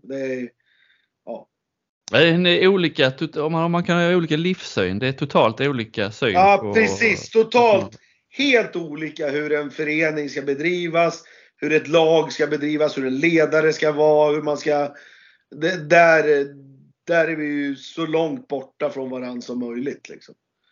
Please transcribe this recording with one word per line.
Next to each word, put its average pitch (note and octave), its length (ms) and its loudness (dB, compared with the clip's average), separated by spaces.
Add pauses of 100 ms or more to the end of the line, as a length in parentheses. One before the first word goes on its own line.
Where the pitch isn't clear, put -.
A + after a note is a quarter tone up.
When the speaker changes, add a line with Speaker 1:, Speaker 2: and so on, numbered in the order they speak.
Speaker 1:
Det C3+ 180 -10
är, B2+ 280 -6 (760)
ja. - 220 -14 (680)
Speaker 2:
Det A2+ 60 2 (460)
är - 40 4
olika, D#3 420 2
tot-, D#3 280 -8
om D#3 140 -4
man, E3 120 0
om E3+ 80 -2
man F3 120 -2
kan F3 140 0
ha F3 180 2
olika D#3+ 200 0
livssyn, A#2 600 -2
det B2+ 100 -2
är C3+ 40 -2
totalt C3+ 480 0
olika A#2 500 -4
syn A2+ 220 -2
Speaker 1:
Ja, F3 300 6
Speaker 2:
på G#2 120 -6
Speaker 1:
precis. G#2+ 560 0
Totalt A3 520 4
Speaker 2:
Mm. - 680 -8
Speaker 1:
helt G#3+ 240 -2
olika D#3 540 -8
hur D3 220 -4
en D3 180 -4
förening D#3 580 -4
ska C3+ 140 -8
bedrivas, E3+ 840 -2 (320)
hur D3+ 160 -4
ett C#3+ 160 2
lag D#3+ 440 4
ska D3+ 140 0
bedrivas, D3 520 -2
hur C3 80 -4
en C3 120 -2
ledare D#3 540 2
ska D3+ 200 0
vara, D3+ 420 4
hur D3+ 80 -4
man D3 140 -2
ska, D3 380 -2 (560)
det, D#3 380 -4
där, D#3 580 6 (600)
där E3 220 2
är D#3+ 80 -4
vi D3+ 100 -6
ju C#3+ 300 -4
så D#3+ 300 -8
långt D#3 420 -2
borta C#3 420 -6
från C3 200 -8
varann B2 320 -8
som B2 180 -8
möjligt, A#2+ 480 -8
liksom. - 260 -20 (380)